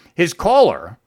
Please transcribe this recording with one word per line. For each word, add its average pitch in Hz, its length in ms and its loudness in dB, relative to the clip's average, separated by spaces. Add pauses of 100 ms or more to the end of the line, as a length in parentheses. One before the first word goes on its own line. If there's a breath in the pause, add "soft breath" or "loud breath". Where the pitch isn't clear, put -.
(140 soft breath)
his 170 180 -2
caller 113 760 0